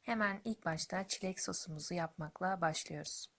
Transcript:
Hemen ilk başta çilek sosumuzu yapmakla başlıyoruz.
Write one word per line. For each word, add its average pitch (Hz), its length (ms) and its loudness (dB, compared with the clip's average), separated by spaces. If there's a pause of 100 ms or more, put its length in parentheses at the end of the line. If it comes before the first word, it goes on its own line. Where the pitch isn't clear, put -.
Hemen 208 420 2
ilk 226 200 -2
başta 185 440 0
çilek - 320 -2
sosumuzu 160 540 0
yapmakla 170 640 -2
başlıyoruz. - 800 0